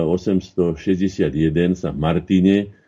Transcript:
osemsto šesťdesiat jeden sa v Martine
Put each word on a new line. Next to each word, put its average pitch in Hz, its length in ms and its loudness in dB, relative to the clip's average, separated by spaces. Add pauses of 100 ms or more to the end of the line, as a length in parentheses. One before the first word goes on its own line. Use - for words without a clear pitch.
osemsto 92 720 -2
šesťdesiat 92 560 -2
jeden 80 400 2
sa 78 160 -6
v 69 80 -10
Martine 90 580 2 (320)